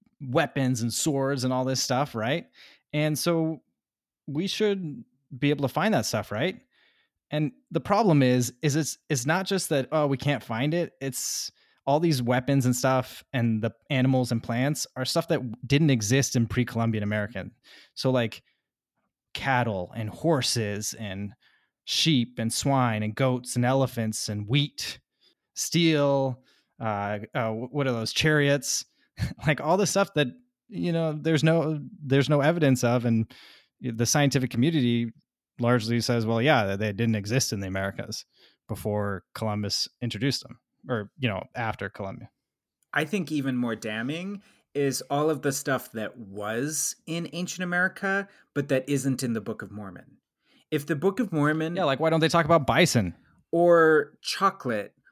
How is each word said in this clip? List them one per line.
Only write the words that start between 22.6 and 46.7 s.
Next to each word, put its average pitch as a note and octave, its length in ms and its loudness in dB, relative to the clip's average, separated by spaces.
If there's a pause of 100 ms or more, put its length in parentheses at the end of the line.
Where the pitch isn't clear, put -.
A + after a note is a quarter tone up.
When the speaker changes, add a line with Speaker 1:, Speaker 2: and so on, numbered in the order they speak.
Speaker 1:
and A2 100 -4
goats B2+ 420 -2
and B2 80 2
elephants B2 640 0
and G#2 200 -6
wheat, C#3+ 520 -2 (540)
steel, C#3+ 880 2 (380)
uh, G#2 400 -2 (160)
uh, A2+ 160 0
wh-, A#2 220 -8
what C#3+ 140 0
are B2+ 60 0
those, A2+ 200 -4
chariots? D3 720 2 (320)
<laughs> - 80 -2 (200)
Like, C#3 160 2
all D#3+ 160 2
the G3+ 80 2
stuff - 300 0
that, C#3+ 140 2 (380)
you F3 240 -4
know, E3 220 0
there's D#3 300 2
no, D#3+ 360 4 (240)
there's C3+ 260 4
no D3 120 4
evidence D3 420 4
of. A#2+ 220 4
And A2+ 260 2 (500)
the A#2 240 -2
scientific C3+ 440 2
community A#2+ 640 2 (480)
largely A#2 400 2
says, A#2 260 0
"Well, A2+ 160 2
yeah, A#2 340 4
they G#2 180 -2
didn't A2+ 220 0
exist G#2+ 360 -2
in G#2 80 -4
the G2 80 -6
Americas G2 580 -6 (420)
before G2+ 560 -4 (100)
Columbus G#2 540 -4 (140)
introduced A#2+ 420 -2
them, - 160 -20 (280)
or, A2 300 -4
you C3 100 -2
know, G2 160 -4 (120)
after G#2+ 340 -4
Columbia." G2 400 -12 (640)
Speaker 2:
I D3+ 120 0
think F3 260 -6
even C3+ 240 -2
more A#2+ 200 -2
damning C#3 640 -8 (320)
is C#3 360 -2
all D3 200 0
of D3+ 120 -2
the C#3 100 0
stuff C3+ 420 -4
that G#2+ 240 -8
was A2+ 800 -6 (100)